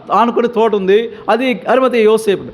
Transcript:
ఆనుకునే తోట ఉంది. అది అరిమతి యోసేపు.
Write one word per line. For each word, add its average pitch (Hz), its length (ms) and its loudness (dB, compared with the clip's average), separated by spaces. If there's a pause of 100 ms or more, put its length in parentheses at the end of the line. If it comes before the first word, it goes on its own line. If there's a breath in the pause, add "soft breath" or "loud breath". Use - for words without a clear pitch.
(120)
ఆనుకునే 233 360 0
తోట 220 280 0
ఉంది. 202 360 0 (180 loud breath)
అది 233 400 0
అరిమతి 247 300 2
యోసేపు. 214 440 2 (100)